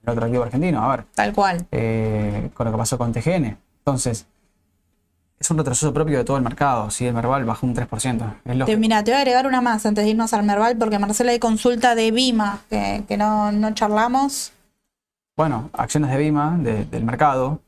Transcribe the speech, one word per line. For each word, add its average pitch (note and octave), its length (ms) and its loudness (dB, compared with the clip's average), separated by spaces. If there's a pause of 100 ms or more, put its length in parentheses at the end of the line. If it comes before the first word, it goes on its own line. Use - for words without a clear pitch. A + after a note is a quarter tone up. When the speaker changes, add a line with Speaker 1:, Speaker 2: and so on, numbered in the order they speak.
Speaker 1:
el - 80 -4
otro A#2 140 -2
activo B2 180 0
argentino. B2+ 420 0
A C3 120 2
ver, A#2 180 -10
Speaker 2:
Tal G#3 180 0
cual. F#3 380 0
Speaker 1:
eh, A2 840 -2
con A#2 120 -2
lo A2 60 -2
que A2 60 -2
pasó A#2 200 -2
con A#2 140 -2
T A2+ 100 -2
G E3 120 0
N. A#2+ 220 -2 (220)
Entonces, B2 480 -4 (1120)
es - 120 -4
un E3 60 2
retroceso C#3 380 0
propio D3 240 0
de A#2+ 60 0
todo C3+ 120 0
el C3 60 0
mercado, A#2+ 480 0
¿sí? B2 160 -4
El B2 80 0
Merval B2 320 0
bajó A#2 200 -2
un B2 60 -2
tres A#2+ 160 -4
por A2 120 -8
ciento. A#2 260 -2 (180)
Es B2 80 -6
Speaker 2:
Te, - 20 -2
Speaker 1:
lógico. C3+ 240 2
Speaker 2:
mira, A3 240 2
te A3 80 0
voy B3+ 60 4
a C#4+ 40 4
agregar C4 260 2
una B3+ 160 2
más A3+ 240 0
antes G#3 180 2
de G#3+ 60 4
irnos A3+ 240 0
al G#3 80 2
Merval, G#3 340 2
porque A3 220 0
Marcela G#3+ 340 2
hay A#3+ 60 2
consulta A#3 560 2
de A3+ 160 2
Vima, A3 580 0
que, G#3 400 -4
que G#3 80 -2
no, G#3 340 2
no G#3+ 220 0
charlamos. A#3+ 800 0 (840)
Speaker 1:
Bueno, C#3+ 360 0
acciones C3 380 -2
de C3+ 80 0
Vima, D3+ 400 0
de, A2+ 260 -2
del A2+ 200 -6
mercado. C3 640 0